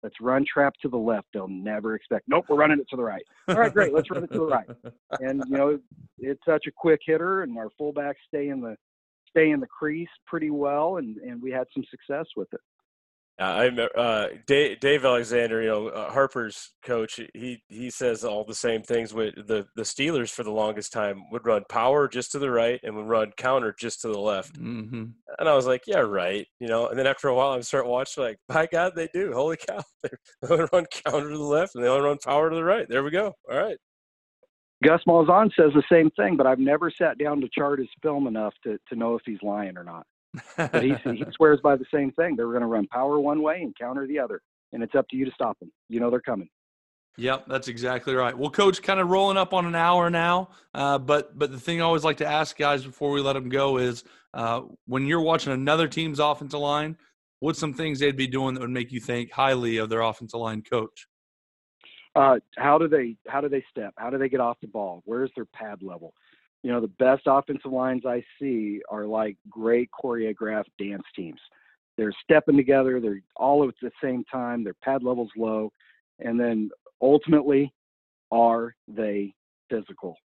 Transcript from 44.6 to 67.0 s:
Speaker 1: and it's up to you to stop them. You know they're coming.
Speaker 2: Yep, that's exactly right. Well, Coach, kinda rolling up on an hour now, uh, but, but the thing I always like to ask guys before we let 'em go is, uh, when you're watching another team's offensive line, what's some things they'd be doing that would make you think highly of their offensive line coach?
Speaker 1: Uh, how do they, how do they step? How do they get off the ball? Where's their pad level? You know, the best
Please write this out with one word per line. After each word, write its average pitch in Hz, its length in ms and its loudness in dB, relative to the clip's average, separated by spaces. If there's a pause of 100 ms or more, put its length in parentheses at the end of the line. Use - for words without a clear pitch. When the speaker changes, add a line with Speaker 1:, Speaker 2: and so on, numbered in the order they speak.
Speaker 1:
and 117 100 -6
it's 110 100 -8
up 135 160 2
to 131 80 -10
you 135 80 -2
to 127 60 -8
stop 113 280 -4
them. 85 120 -20 (180)
You 117 100 -4
know 120 120 0
they're 120 100 0
coming. 101 260 -6 (720)
Speaker 2:
Yep, 131 300 -2
that's 131 200 -4
exactly 127 460 -4
right. 127 240 0
Well, 147 140 -4
Coach, 196 320 4
kinda 190 200 2
rolling 190 340 4
up 185 140 2
on 185 140 2
an 170 80 -2
hour 170 380 4
now, 175 380 2 (260)
uh, 139 240 2
but, 147 400 0
but 143 120 0
the 131 80 -12
thing 170 220 -4
I - 20 2
always 165 200 2
like 156 140 2
to 151 100 -2
ask 151 280 0
guys 143 300 0
before 143 240 -4
we 143 120 0
let 135 140 0
'em 127 140 -6
go 139 280 2
is, 123 260 -2 (320)
uh, 117 260 -4 (240)
when 131 220 -2
you're 165 140 2
watching 160 320 0
another 147 340 2
team's 156 320 -6
offensive 147 400 -2
line, 147 360 -2 (440)
what's 156 180 -2
some 151 160 -6
things 151 260 -4
they'd 143 160 2
be 131 120 -2
doing 131 260 -2
that 131 80 -6
would 123 80 -6
make 123 220 -6
you 127 80 -8
think 120 320 -6
highly 123 460 0
of 110 120 -2
their 113 120 0
offensive 113 380 -4
line 110 220 -6
coach? - 460 -4 (1080)
Speaker 1:
Uh, 135 240 6 (180)
how 143 200 4
do 160 100 4
they, 127 280 0 (120)
how 131 140 -4
do 147 80 -2
they 135 200 -2
step? 101 280 -10
How 117 120 -8
do 135 80 -4
they 135 120 -2
get 127 100 0
off 120 220 0
the 113 60 -16
ball? 98 380 -8
Where's 123 300 -4
their 117 100 -10
pad 104 380 -14
level? 85 300 -14 (500)
You 123 80 -4
know, 120 100 0
the 110 60 -2
best 131 400 2